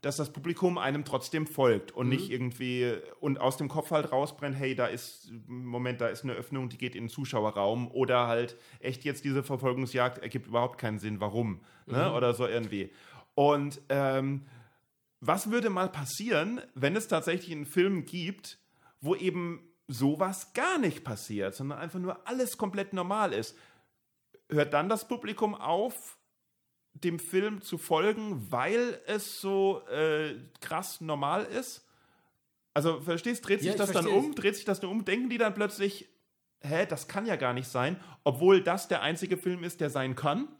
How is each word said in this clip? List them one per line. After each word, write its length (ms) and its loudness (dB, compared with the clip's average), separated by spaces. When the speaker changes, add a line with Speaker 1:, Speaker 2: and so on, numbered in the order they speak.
Speaker 1:
dass 160 -2
das 160 -4
Publikum 460 0
einem 260 0
trotzdem 440 -2
folgt 420 4
und 160 -2
Speaker 2:
Mhm. 60 4
Speaker 1:
nicht 180 0
irgendwie 640 0
und 220 0
aus 160 2
dem 120 -4
Kopf 220 -4
halt 220 2
rausbrennt, 440 -2
"Hey, 200 -2
da 100 2
ist, 460 -8
Moment, 520 -4
da 60 2
ist 160 -4
eine 120 -4
Öffnung, 340 -6
die 100 -12
geht 160 -6
in 100 -8
den 40 -6
Zuschauerraum", 840 0
oder 380 4
halt, 260 0
"Echt 260 -6
jetzt, 200 -4
diese 180 0
Verfolgungsjagd 800 0
ergibt 240 -6
überhaupt 320 0
keinen 220 -2
Sinn, 200 -4
warum?", 420 -2
ne? 240 2
Speaker 2:
Mhm. 40 -2
Speaker 1:
Oder 200 4
so 120 0
irgendwie. 460 -2
Und, 540 4
ähm, 580 0
was 300 0
würde 180 2
mal 200 2
passieren, 720 -2
wenn 200 0
es 140 -2
tatsächlich 420 0
einen 160 -6
Film 380 2
gibt, 560 -8
wo 160 0
eben 520 -2
sowas 640 0
gar 260 0
nicht 240 0
passiert, 540 -4
sondern 240 -8
einfach 180 -8
nur 300 -6
alles 280 -2
komplett 360 -4
normal 400 0
ist? 240 -4
Hört 260 2
dann 140 2
das 200 -2
Publikum 480 -2
auf, 640 -2
dem 240 -2
Film 440 0
zu 160 -6
folgen, 720 0
weil 560 0
es 340 -6
so, 480 2
äh, 480 0
krass 400 -6
normal 460 0
ist? 380 -8
Also, 280 2
verstehst, 460 -2
dreht 140 4
sich 80 0
Speaker 2:
Ja, 40 2
ich 60 0
Speaker 1:
das 120 2
dann 140 2
Speaker 2:
verstehe 140 6
Speaker 1:
um? 120 2
Speaker 2:
es. 60 -6
Speaker 1:
Dreht 200 2
sich 80 -12
das 160 2
dann 100 -4
um? 140 -2
Denken 260 0
die 80 -2
dann 160 2
plötzlich, 540 -2
"Hä, 260 2
das 220 -6
kann 180 -4
ja 100 2
gar 180 0
nicht 140 -4
sein", 300 0
obwohl 400 8
das 240 0
der 160 0
einzige 340 0
Film 280 -4
ist, 160 -6
der 100 0
sein 240 0
kann? 340 0